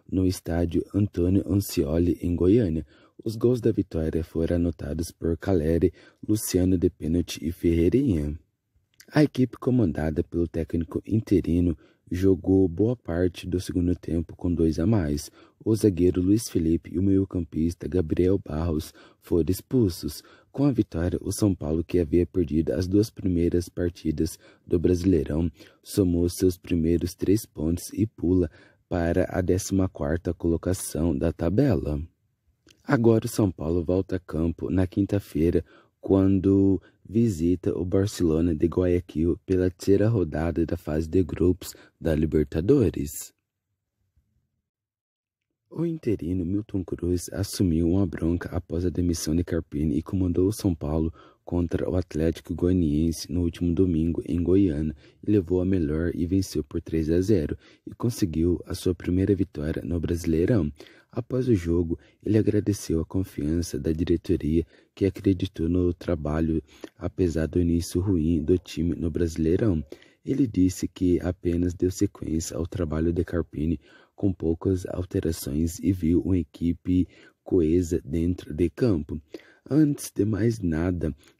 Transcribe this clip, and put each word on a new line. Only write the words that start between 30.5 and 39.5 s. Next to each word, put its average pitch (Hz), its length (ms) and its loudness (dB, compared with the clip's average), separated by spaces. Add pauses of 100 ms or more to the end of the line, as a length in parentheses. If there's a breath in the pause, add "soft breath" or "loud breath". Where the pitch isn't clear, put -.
da 80 140 0
tabela. 82 720 0 (800)
Agora 113 440 4
o - 20 -6
São 101 240 0
Paulo 82 320 -2
volta 92 320 -2
a 90 40 -4
campo 80 480 -4
na 92 180 0
quinta-feira, 87 760 0 (380 soft breath)
quando 98 800 4 (260 soft breath)
visita 92 720 0
o 90 80 -4
Barcelona 87 720 2
de 82 120 0
Guayaquil 85 800 0
pela 92 240 2